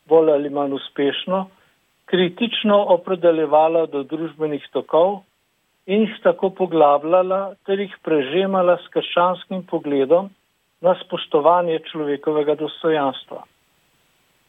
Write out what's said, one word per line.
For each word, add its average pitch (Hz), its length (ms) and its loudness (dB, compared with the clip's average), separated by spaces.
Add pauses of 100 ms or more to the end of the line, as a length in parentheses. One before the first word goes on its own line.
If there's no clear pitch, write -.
bolj 160 240 6
ali 143 180 0
manj 143 240 -4
uspešno, 143 680 -4 (640)
kritično 202 760 0
opredeljevala 165 1000 2
do 143 160 -6
družbenih 151 640 -8
tokov 170 500 0 (720)
in 208 180 2
jih - 120 -12
tako 185 320 0
poglabljala 170 880 2 (220)
ter 196 180 -4
jih 196 180 -8
prežemala 175 800 0
s - 100 -20
krščanskim 175 800 -2
pogledom 151 640 0 (520)
na 180 140 2
spoštovanje 165 880 0
človekovega 151 680 -4
dostojanstva. 151 880 -4 (1080)